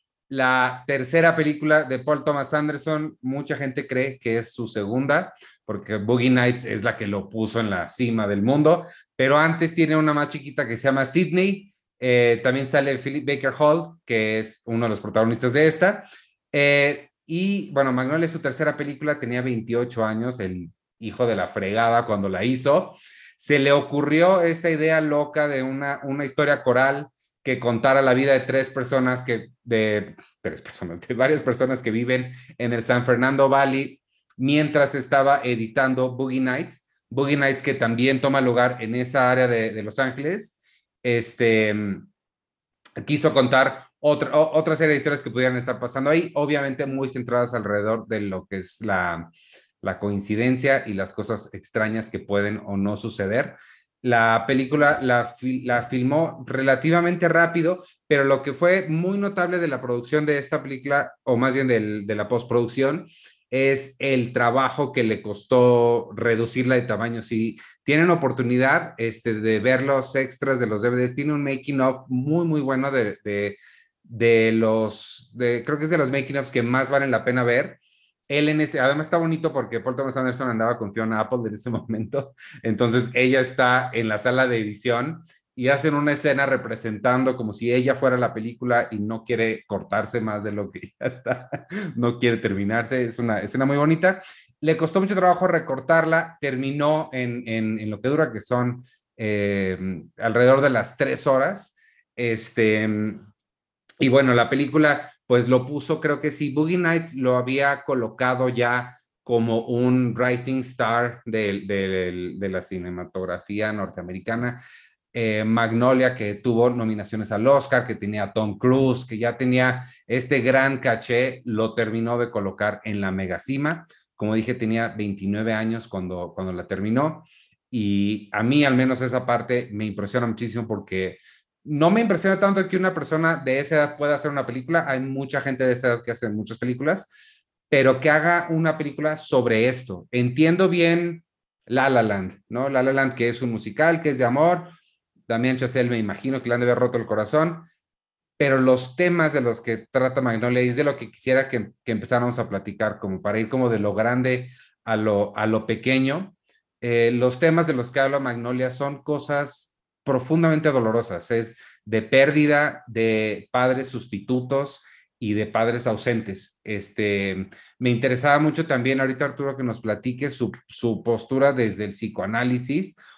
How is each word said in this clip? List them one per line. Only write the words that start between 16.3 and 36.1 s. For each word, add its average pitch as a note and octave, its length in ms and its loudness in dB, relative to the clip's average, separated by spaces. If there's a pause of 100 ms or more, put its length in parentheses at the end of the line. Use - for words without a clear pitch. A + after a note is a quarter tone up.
Eh, C#3+ 580 2 (180)
y, F#3+ 440 -2
bueno, C3+ 220 2
Magnolia C#3 320 0
es E3 60 -2
su E3 80 -8
tercera D3 360 -2
película, D3 440 -6
tenía B2 240 -4
veintiocho A#2 600 -2
años, A#2 360 -4
el F2+ 320 -8 (260)
hijo A2+ 300 -2
de A2+ 80 2
la F#2 140 -2
fregada G#2 540 0
cuando G2+ 260 -2
la F#2 140 -4
hizo. C3 520 0 (420)
Se C#3+ 220 2
le C#3 120 4
ocurrió D3 720 4
esta E3 300 0
idea D#3 300 2
loca D3 460 0
de C3+ 140 -2
una, C#3 400 -4
una C#3+ 240 -4
historia C#3+ 380 0
coral C3+ 460 2 (340)
que B2+ 160 -2
contara B2 420 2
la C3 140 6
vida C3+ 180 4
de C3 60 4
tres C3 320 -2
personas B2+ 520 -2
que, - 280 -6 (120)
de A2 520 0 (260)
tres D#2+ 220 -8
personas, E2+ 360 -12
de - 140 -8
varias C3+ 300 2
personas B2+ 400 0
que A2+ 80 -2
viven B2 400 -2 (260)
en A#2+ 160 -2
el A#2 80 -2
San B2 240 2
Fernando C3 440 4
Valley C3+ 520 2 (340)
mientras D3 600 2
estaba C#3 480 2
editando B2+ 720 0